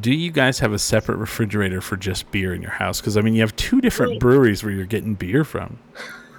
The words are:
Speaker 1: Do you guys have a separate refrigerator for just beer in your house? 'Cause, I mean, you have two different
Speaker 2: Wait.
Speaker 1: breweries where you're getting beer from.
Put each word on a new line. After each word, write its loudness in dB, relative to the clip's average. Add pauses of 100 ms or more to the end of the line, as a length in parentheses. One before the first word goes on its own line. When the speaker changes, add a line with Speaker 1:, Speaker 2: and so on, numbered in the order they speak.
Speaker 1:
Do 0
you -2
guys 2
have 2
a 0
separate 0
refrigerator -2
for -6
just -6
beer -2
in -6
your -10
house? -4
'Cause, -2
I 2
mean, 2
you 4
have 0
two 0
different 0
Speaker 2:
Wait. -6
Speaker 1:
breweries 6
where -2
you're -4
getting -2
beer 0
from. -8 (600)